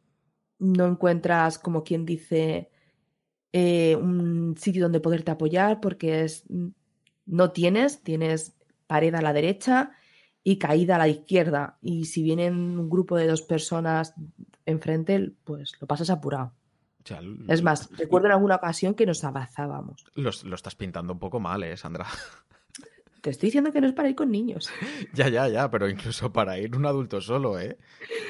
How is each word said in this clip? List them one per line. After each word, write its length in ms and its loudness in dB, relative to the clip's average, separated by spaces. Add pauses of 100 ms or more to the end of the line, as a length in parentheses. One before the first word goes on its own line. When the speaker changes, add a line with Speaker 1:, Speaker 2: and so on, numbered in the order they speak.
(600)
Speaker 1:
no 280 4
encuentras, 720 2
como 240 -2
quien 220 -4
dice, 640 -2 (840)
eh, 420 4
un 640 0
sitio 260 0
donde 160 2
poderte 320 0
apoyar 500 2
porque 420 0
es, 220 -6 (800)
no 260 4
tienes, 520 2
tienes 520 -2 (320)
pared 260 2
a 80 0
la 120 2
derecha 580 2 (520)
y 140 4
caída 380 4
a 40 2
la 80 4
izquierda. 720 0
Y 240 -4
si 180 -4
vienen 320 0 (240)
un 100 -4
grupo 280 2
de 100 4
dos 160 2
personas 680 -2 (520)
enfrente, 680 0 (100)
pues 360 -10
lo 80 -12
pasas 220 -2
apurado. 440 -2 (500)
Speaker 2:
O 40 -20
sea, 120 -12
l-, 280 -14
Speaker 1:
Es 160 4
más, 260 0
Speaker 2:
l-, 80 -16
Speaker 1:
recuerdo 300 4
en 60 6
alguna 220 6
ocasión 400 -2
que 100 4
nos 180 -2
abrazábamos. 840 -8 (100)
Speaker 2:
Los, 280 -4
lo 120 -10
estás 200 -14
pintando 380 -8
un 60 -10
poco 200 -8
mal, 240 -4
¿eh, 140 -8
Sandra? 300 -10
<laughs> 1120 -20
Speaker 1:
Te 80 -6
estoy 180 -2
diciendo 240 2
que 100 0
no 60 4
es 60 2
para 160 0
ir 60 -2
con 160 0
niños. 380 -4 (220)
Speaker 2:
<laughs> 220 -12
Ya, 160 2
ya, 180 2
ya, 220 0
pero 200 0
incluso 440 -6
para 260 0
ir 160 -6
un 100 0
adulto 360 -2
solo, 380 -2
¿eh? 180 -8 (520)